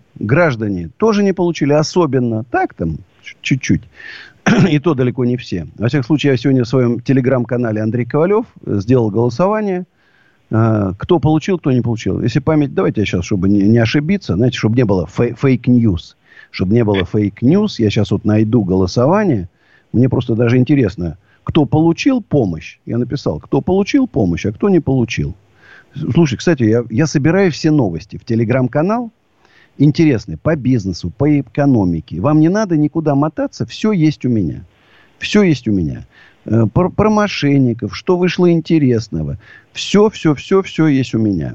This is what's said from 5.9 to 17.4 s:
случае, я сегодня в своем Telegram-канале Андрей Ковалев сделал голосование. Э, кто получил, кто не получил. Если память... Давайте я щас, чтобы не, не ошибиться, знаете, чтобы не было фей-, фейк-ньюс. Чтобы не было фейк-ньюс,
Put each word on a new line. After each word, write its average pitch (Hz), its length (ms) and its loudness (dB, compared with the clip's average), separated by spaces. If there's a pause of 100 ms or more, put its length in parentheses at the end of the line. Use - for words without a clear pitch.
случае, 143 280 2
я 127 40 2
сегодня 131 280 2
в 110 40 -6
своем 120 300 0
Telegram-канале 123 840 -2
Андрей 113 220 -2
Ковалев 165 420 0 (180)
сделал 110 460 0
голосование. 180 760 -2 (640)
Э, 110 460 2
кто 175 220 0
получил, 156 400 0
кто - 140 -2
не 123 80 2
получил. 101 420 -4
Если 120 160 0
память... 147 360 0
Давайте 175 260 -2
я 98 60 0
щас, 92 180 -2
чтобы 95 240 -2
не, 101 140 2
не 110 160 4
ошибиться, 147 580 0
знаете, 123 200 0
чтобы 110 200 0
не 127 80 2
было 92 220 0
фей-, 120 280 -2
фейк-ньюс. 123 840 0 (340)
Чтобы 95 240 -2
не 120 100 4
было 98 200 0
фейк-ньюс, 117 760 0